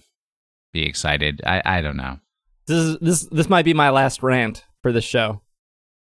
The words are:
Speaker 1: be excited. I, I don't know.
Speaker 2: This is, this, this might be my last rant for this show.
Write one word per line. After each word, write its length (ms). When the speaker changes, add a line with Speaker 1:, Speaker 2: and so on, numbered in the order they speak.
Speaker 1:
be 140
excited. 580
I, 200
I 160
don't 160
know. 220
Speaker 2:
This 120
is, 220
this, 260
this 220
might 160
be 100
my 160
last 320
rant 420
for 100
this 120
show. 380